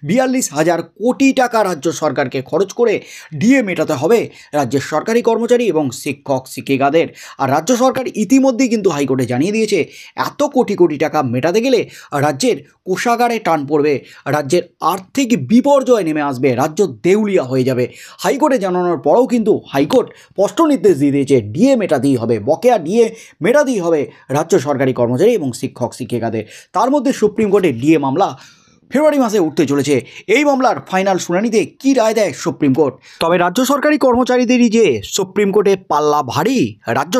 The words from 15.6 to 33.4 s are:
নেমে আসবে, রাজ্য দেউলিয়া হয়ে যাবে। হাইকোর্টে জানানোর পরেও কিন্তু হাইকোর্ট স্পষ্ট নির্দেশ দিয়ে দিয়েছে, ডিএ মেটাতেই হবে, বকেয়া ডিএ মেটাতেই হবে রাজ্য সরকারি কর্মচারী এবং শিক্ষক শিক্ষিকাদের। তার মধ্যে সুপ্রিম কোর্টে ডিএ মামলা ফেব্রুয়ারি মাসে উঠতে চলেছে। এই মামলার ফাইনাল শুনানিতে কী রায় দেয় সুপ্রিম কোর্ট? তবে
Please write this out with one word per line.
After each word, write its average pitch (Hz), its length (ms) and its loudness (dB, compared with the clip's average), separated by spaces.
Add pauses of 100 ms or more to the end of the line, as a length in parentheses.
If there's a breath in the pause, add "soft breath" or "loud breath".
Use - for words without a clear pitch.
নেমে 156 240 -2
আসবে, 131 240 0
রাজ্য 151 260 -2 (260)
দেউলিয়া 196 380 2
হয়ে 127 240 0
যাবে। 123 160 0 (360 loud breath)
হাইকোর্টে 247 440 0
জানানোর 180 420 -2
পরেও 170 260 4
কিন্তু 220 200 0 (200)
হাইকোর্ট - 360 2 (240 loud breath)
স্পষ্ট 190 260 -2 (120)
নির্দেশ 190 280 4
দিয়ে 139 160 2
দিয়েছে, 139 220 2 (180)
ডিএ 254 220 4
মেটাতেই 143 400 0
হবে, 113 200 -2 (120)
বকেয়া 226 300 2
ডিএ 202 280 2 (340 loud breath)
মেটাতেই 254 400 2
হবে 170 200 0 (360 loud breath)
রাজ্য 165 180 0 (120)
সরকারি 135 260 0
কর্মচারী 123 420 2
এবং 160 140 -4 (120)
শিক্ষক 127 380 -6
শিক্ষিকাদের। 113 460 -6 (280 loud breath)
তার 214 180 0
মধ্যে 277 220 0
সুপ্রিম 214 380 0
কোর্টে 190 220 2
ডিএ 143 260 2
মামলা 143 300 0 (640 soft breath)
ফেব্রুয়ারি 294 340 2
মাসে 214 220 -2
উঠতে 156 200 0
চলেছে। 143 280 0 (340 loud breath)
এই 247 160 2
মামলার 254 320 2 (100)
ফাইনাল 190 320 0
শুনানিতে 208 420 -2 (180)
কী 262 160 0
রায় 220 240 0
দেয় 190 140 0 (100)
সুপ্রিম 143 320 0
কোর্ট? 139 200 0 (260 loud breath)
তবে 170 240 0